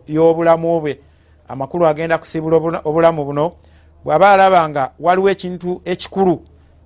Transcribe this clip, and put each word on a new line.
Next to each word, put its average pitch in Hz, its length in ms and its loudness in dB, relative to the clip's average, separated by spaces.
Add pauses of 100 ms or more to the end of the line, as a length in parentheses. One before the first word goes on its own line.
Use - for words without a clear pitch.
y'obulamu 165 720 0
bwe, 147 180 -6 (500)
amakulu 135 380 -2
agenda 160 320 0
kusibula 160 380 -2
obula-, 160 280 -2
obulamu 160 400 2
buno, 147 280 -4 (520)
bw'aba 175 280 4
alaba 190 360 4
nga 143 220 -4 (100)
waliwo 185 300 2
ekintu 180 540 -8
ekikulu 180 580 -2 (440)